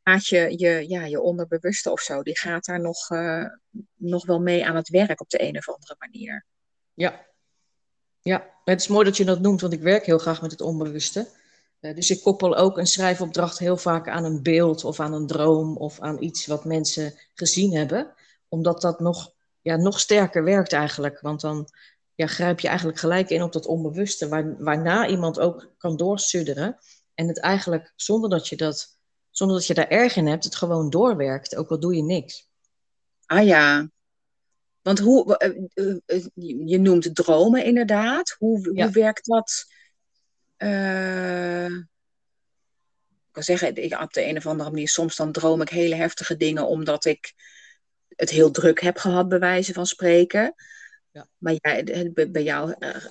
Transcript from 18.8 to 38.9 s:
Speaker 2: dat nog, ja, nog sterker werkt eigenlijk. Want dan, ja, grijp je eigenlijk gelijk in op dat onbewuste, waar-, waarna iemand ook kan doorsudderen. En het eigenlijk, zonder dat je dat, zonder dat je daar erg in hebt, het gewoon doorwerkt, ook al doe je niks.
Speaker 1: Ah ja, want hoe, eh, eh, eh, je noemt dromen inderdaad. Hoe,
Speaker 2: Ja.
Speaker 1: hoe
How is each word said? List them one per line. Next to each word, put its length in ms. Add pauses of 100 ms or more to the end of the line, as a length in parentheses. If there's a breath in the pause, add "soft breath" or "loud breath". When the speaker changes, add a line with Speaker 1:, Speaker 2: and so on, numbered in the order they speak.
Speaker 2:
dat 180
nog, 340 (280)
ja, 140
nog 240
sterker 440
werkt 300
eigenlijk. 480
Want 200
dan, 280 (460 soft breath)
ja, 120
grijp 320
je 80
eigenlijk 320
gelijk 300
in 120
op 120
dat 120
onbewuste, 640
waar-, 360
waarna 440
iemand 320
ook 380
kan 200
doorsudderen. 800 (380 soft breath)
En 120
het 120
eigenlijk, 560
zonder 340
dat 180
je 80
dat, 420 (320)
zonder 280
dat 100
je 60
daar 140
erg 280
in 120
hebt, 160
het 120
gewoon 340
doorwerkt, 640
ook 140
al 100
doe 160
je 80
niks. 460 (760)
Speaker 1:
Ah 200
ja, 440 (920)
want 180
hoe, 380
eh, 120 (240)
eh, 220 (100)
eh, 200 (400)
je 140
noemt 360
dromen 480
inderdaad. 760
Hoe, 340
Speaker 2:
Ja. 100
Speaker 1:
hoe 100